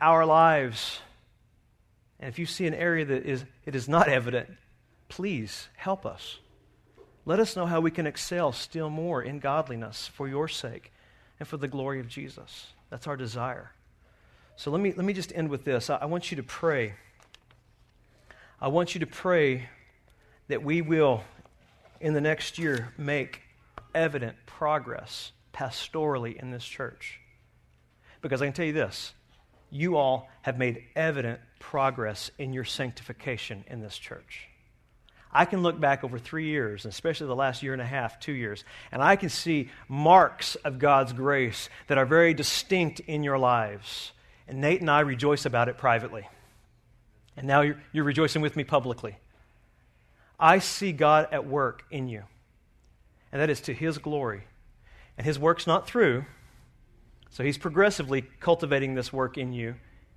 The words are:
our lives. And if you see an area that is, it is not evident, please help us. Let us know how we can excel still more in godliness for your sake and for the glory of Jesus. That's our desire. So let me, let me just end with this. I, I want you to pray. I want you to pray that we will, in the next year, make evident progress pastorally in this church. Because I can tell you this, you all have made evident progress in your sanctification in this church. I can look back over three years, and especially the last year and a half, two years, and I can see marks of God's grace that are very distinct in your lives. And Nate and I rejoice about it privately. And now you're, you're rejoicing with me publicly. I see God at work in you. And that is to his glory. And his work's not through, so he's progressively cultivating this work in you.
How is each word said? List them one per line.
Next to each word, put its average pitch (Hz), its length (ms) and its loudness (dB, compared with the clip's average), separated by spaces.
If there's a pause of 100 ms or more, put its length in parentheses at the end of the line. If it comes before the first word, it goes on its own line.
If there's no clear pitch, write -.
our 160 260 6
lives. 156 760 4 (1160)
And 135 100 -12
if 117 100 -12
you 170 80 -4
see 175 200 -4
an 156 80 -2
area 165 300 0
that 139 200 -2
is, 135 200 -4 (200)
it 139 120 -6
is 123 120 -6
not 160 200 6
evident, 123 400 0 (600)
please 170 680 -8
help 190 280 -6
us. - 340 -12 (840)
Let 170 160 2
us 220 140 0
know 180 120 -2
how 170 140 0
we 160 100 2
can 160 160 -4
excel 156 460 -2
still 156 380 -8
more 156 320 -4
in 143 160 -8
godliness 139 720 -4
for - 180 -10
your 139 220 -4
sake - 440 -12 (460)
and 143 100 -12
for 160 80 -10
the 139 120 -6
glory 135 320 -6
of 117 80 -10
Jesus. 135 600 -16 (220)
That's 135 160 -14
our 143 100 -6
desire. 120 560 -8 (840)
So - 160 -8
let 170 80 0
me, 196 120 0
let 180 120 -4
me 202 80 0
just 185 200 -6
end 160 180 -2
with 139 140 -6
this. 120 240 -2
I, 147 100 0
I 147 80 -6
want 170 260 -4
you 156 60 -8
to 131 40 -6
pray. 123 520 -2 (1700)
I - 60 -2
want 165 260 0
you 175 80 -6
to 156 60 -4
pray 143 640 0 (800)
that 143 160 -4
we 160 180 0
will, 151 400 4 (800)
in 156 120 0
the 147 80 2
next 151 380 -2
year, 131 400 -2
make 143 440 -4 (520)
evident 143 420 -2 (100)
progress 143 840 -4 (220)
pastorally 135 840 -4
in 127 160 -12
this 120 140 -10
church. - 560 -12 (1000)
Because 131 220 -2
I 143 40 0
can 139 60 -2
tell 170 140 -2
you 151 60 -2
this, 127 420 -4 (560)
you 160 260 0
all 131 320 2 (140)
have 127 160 -2
made 123 240 0 (140)
evident 139 420 -2 (220)
progress 127 760 -4
in 131 160 -8
your 127 120 -6
sanctification 120 1040 -8
in 123 120 -12
this 107 160 -12
church. - 520 -16 (800)
I 156 140 6
can 185 180 -2
look 165 160 2
back 139 240 2
over 123 160 -8
three 160 280 -8
years, 117 380 -4
and 107 80 -10
especially 156 360 -4
the 123 80 -2
last 131 260 -2
year 135 120 -4
and 127 80 -6
a 120 40 -6
half, 123 320 -6
two - 140 -8
years, 113 320 -6 (260)
and 127 100 -4
I 165 140 8
can 196 140 -2
see 147 420 -2 (160)
marks 151 720 6
of 131 240 -6
God's 135 320 6
grace 131 560 0 (180)
that 143 100 2
are 135 100 4
very 165 280 6
distinct 160 640 0
in 151 240 -4
your 139 160 0
lives. 110 720 0 (380)
And 131 140 -6
Nate 165 180 4
and 165 100 0
I 147 100 8
rejoice 143 440 2
about 120 240 2
it 123 80 -4
privately. 113 500 0 (1080)
And 135 100 -10
now 139 140 6
you're, 147 200 2 (120)
you're 151 120 0
rejoicing 147 360 2
with 151 160 0
me 147 80 -2
publicly. 123 520 0 (1200)
I 165 200 10
see 190 320 -4
God 156 380 4
at 151 160 -4
work 135 440 -2
in 131 180 -6
you. 107 160 -10 (1080)
And 139 120 -2
that 156 80 2
is 143 120 -2
to 131 120 -8
his 160 240 -4
glory. 135 460 -6 (720)
And 110 80 -4
his 147 120 0
work's 165 280 2
not 175 200 2
through, 143 380 4 (1040)
so - 160 -6
he's 143 140 0
progressively 156 640 2 (180)
cultivating 139 540 2
this 123 180 -4
work 127 240 -2
in 127 160 -6
you. 120 220 -6 (420)